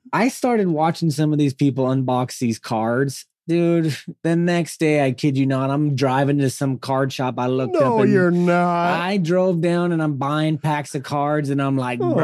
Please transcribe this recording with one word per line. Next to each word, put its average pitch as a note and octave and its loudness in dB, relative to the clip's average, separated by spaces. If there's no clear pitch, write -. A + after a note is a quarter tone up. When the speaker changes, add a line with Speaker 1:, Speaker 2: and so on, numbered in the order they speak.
Speaker 1:
I G3 2
started A#3 0
watching E3 0
some D3+ 0
of D3 0
these C#3+ 2
people C3 0
unbox B2+ 0
these A#2 -2
cards. A#2+ -2
Dude, E3+ 0
the E3 0
next E3+ 0
day, D3+ 2
I C3 0
kid C3+ -2
you C3+ 2
not, C3+ 0
I'm C#3+ 0
driving C#3+ 2
to C#3 2
some C3+ -2
card C3+ -2
shop B2+ -4
I B2 -2
looked C3 -2
Speaker 2:
No, B3+ 2
Speaker 1:
up. G#3 2
And G#3 4
Speaker 2:
you're F#3 4
not. F3 2
Speaker 1:
I F#3 -2
drove F3+ 0
down F3 0
and D#3+ 0
I'm D3+ -2
buying D3+ 0
packs D3 -4
of C#3 -6
cards, D3 -2
and C#3 0
I'm C#3 0
like, B2 -4
"Bro." B2 -2